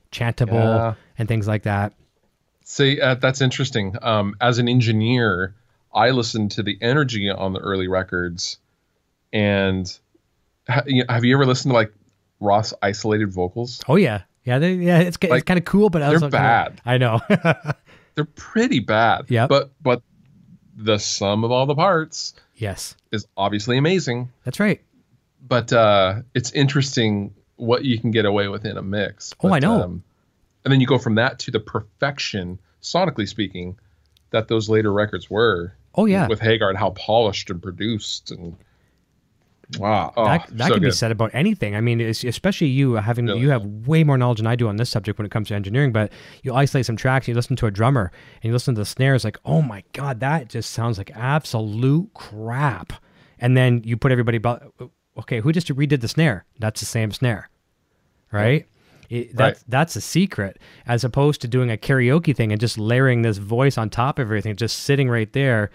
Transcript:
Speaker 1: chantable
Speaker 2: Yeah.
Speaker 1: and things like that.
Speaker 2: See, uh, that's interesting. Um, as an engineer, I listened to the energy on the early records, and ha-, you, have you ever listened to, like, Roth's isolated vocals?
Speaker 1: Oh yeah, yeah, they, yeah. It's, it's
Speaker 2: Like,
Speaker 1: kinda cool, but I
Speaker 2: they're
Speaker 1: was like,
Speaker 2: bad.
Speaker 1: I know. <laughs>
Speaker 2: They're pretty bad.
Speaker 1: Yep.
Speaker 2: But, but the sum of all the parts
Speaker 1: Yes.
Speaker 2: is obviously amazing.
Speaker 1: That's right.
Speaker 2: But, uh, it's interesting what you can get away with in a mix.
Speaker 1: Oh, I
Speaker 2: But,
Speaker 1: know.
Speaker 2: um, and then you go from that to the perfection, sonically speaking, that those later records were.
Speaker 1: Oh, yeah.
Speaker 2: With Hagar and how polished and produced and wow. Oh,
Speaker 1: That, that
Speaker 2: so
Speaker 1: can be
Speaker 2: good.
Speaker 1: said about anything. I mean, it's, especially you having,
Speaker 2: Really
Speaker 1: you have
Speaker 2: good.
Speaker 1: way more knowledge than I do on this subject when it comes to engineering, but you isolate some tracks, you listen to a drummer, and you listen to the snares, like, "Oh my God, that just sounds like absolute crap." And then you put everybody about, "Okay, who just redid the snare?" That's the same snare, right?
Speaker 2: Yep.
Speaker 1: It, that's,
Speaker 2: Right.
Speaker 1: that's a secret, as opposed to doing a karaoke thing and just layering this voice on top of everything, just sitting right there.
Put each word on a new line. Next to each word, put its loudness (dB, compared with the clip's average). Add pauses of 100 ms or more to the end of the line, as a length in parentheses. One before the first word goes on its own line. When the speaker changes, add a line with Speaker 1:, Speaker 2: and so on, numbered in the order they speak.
(120)
Speaker 1:
chantable -2
Speaker 2:
Yeah. 2 (240)
Speaker 1:
and -2
things 0
like -2
that. -2 (720)
Speaker 2:
See, 0
uh, 4
that's 0
interesting. -2
Um, 0
as 2
an 2
engineer, 2 (380)
I 4
listened -2
to -4
the -4
energy 0
on -4
the -6
early -2
records, -4 (760)
and 0 (720)
ha-, 0
you, 0
have 0
you 6
ever 4
listened 0
to, 2
like, 2 (500)
Roth's 0
isolated -2
vocals? -6
Speaker 1:
Oh 2
yeah, 2 (200)
yeah, 0
they, 0
yeah. 4
It's, 0
it's 2
Speaker 2:
Like, 2
Speaker 1:
kinda 2
cool, 4
but 0
I 0
Speaker 2:
they're 4
Speaker 1:
was 4
like, -2
Speaker 2:
bad. 2
Speaker 1:
I 2
know. 2
<laughs> 0 (420)
Speaker 2:
They're -2
pretty -2
bad. 2
Speaker 1:
Yep. 2
Speaker 2:
But, 2 (100)
but 0 (760)
the 0
sum -2
of 0
all 2
the -2
parts -2 (220)
Speaker 1:
Yes. -8 (160)
Speaker 2:
is -6 (120)
obviously -2
amazing. 0 (140)
Speaker 1:
That's -10
right. 0 (640)
Speaker 2:
But, 0
uh, 4 (120)
it's -2
interesting 0 (240)
what 0
you 0
can -2
get 2
away 2
with -8
in -6
a -8
mix. -6
Speaker 1:
Oh, 0
I 4
Speaker 2:
But, 2
Speaker 1:
know. 2
Speaker 2:
um, -10 (600)
and 2
then 6
you 2
go 4
from 0
that 0
to -10
the -2
perfection, -6 (220)
sonically -2
speaking, -8 (540)
that -2
those 0
later 2
records -2
were. 0 (220)
Speaker 1:
Oh, 2
yeah. 2
Speaker 2:
With 0
Hagar 2
and -2
how 0
polished 0
and -8
produced -8
and -14 (1200)
wow. 0
Oh, 2
Speaker 1:
That, 0
that -2
Speaker 2:
so 4
Speaker 1:
can 2
be 2
Speaker 2:
good. 0
Speaker 1:
said -2
about -2
anything. -2
I -2
mean, 0
it's, -4
especially -2
you 2
having, -2
Speaker 2:
Really -2
Speaker 1:
you 4
have 0
Speaker 2:
good. -8
Speaker 1:
way 4
more 4
knowledge 2
than -2
I 2
do 0
on -2
this -2
subject -4
when -6
it -10
comes -4
to -4
engineering, 0
but 0 (320)
you -6
isolate 2
some -4
tracks, 0
you -4
listen -2
to -2
a 0
drummer, 0 (300)
and -20
you 0
listen 0
to -4
the -2
snares, 0
like, -6
"Oh 2
my -4 (100)
God, -8
that -2
just -8
sounds -2
like -12
absolute -2
crap." -6 (460)
And 2
then 4
you -4
put 2
everybody 0
about, -4 (440)
"Okay, -6
who 0
just 0
redid 0
the -4
snare?" 0 (140)
That's -4
the -8
same -2
snare, -4 (800)
right? 2
Speaker 2:
Yep. -20 (380)
Speaker 1:
It, -8
that's, 2
Speaker 2:
Right. -20
Speaker 1:
that's 0
a -6
secret, -2 (300)
as 0
opposed 2
to -8
doing 0
a -2
karaoke 2
thing 0
and 0
just -2
layering 2
this 0
voice 0
on -4
top -2
of -2
everything, -4
just -4
sitting 0
right -2
there. 0